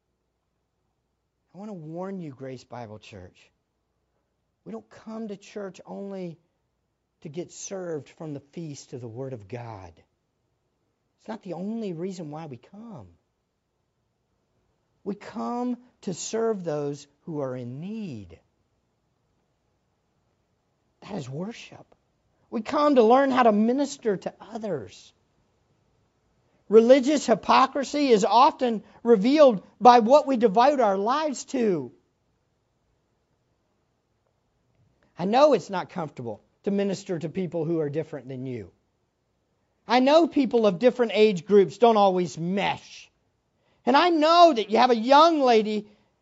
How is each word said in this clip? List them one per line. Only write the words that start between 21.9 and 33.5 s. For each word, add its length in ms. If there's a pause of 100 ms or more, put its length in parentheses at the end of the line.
We 120
come 320
to 80
learn 280
how 120
to 100
minister 640
to 240
others. 720 (1600)
Religious 560
hypocrisy 840
is 160
often 580 (200)
revealed 600 (160)
by 200
what 280
we 120
devote 420
our 160
lives 500
to. 460 (3250)